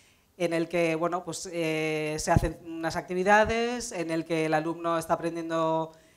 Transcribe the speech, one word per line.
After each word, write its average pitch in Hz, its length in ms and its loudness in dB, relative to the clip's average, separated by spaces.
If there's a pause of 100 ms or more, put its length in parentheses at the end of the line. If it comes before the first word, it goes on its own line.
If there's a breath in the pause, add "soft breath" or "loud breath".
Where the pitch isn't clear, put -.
(360 soft breath)
en 175 160 0
el 165 160 0
que, 170 280 2
bueno, 170 280 -2
pues, 165 300 -10
eh, 156 680 -2
se 170 120 -2
hacen 170 340 2
unas 165 320 -6
actividades, 214 960 2
en 165 180 -4
el 160 140 -2
que 160 220 0
el 156 80 4
alumno 170 420 0
está 160 160 0
aprendiendo 165 800 -2 (240 soft breath)